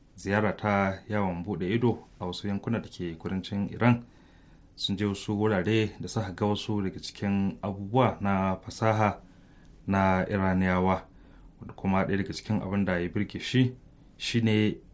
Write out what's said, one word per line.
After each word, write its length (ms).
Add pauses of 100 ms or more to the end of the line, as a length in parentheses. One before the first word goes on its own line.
(160)
ziyara 400
ta 380 (160)
yawon 340
buɗe 320
ido 320 (120)
a 60
wasu 220
yankuna 320
da 80
ke 320
kudancin 540
Iran 320 (680)
sun 220
je 80
wasu 300
wurare 640
da 80
suka 240
ga 140
wasu 360
daga 180
cikin 640
abubuwa 600
na 340
fasaha 640 (680)
na 420
Iraniyawa. 720 (560)
Wanda 160
kuma 300
ɗaya 120
daga 160
cikin 280
abin 240
da 140
ya 100
birge 300
shi 360 (420)
shine 600 (160)